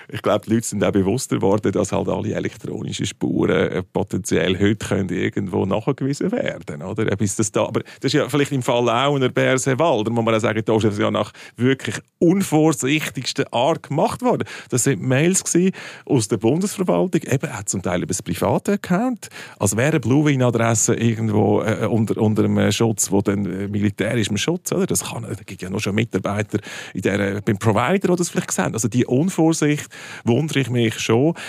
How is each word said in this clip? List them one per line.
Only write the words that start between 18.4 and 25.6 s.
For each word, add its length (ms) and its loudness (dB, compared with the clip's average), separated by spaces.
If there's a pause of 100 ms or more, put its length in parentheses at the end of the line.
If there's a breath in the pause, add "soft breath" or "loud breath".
Account, 560 -2 (300 loud breath)
als 180 0
wäre 120 2
eine 120 2
Blue-Win-Adresse 920 2
irgendwo, 680 2
äh, 240 0
unter, 340 0
unter 240 4
einem 280 4
Schutz, 380 0
wo 100 2
dann, 240 0
äh, 240 -6
militärischem 720 0
Schutz, 340 -4
oder? 140 0
Das 180 -2
kann, 180 -10
da 120 -10 (100)
gibt 180 -14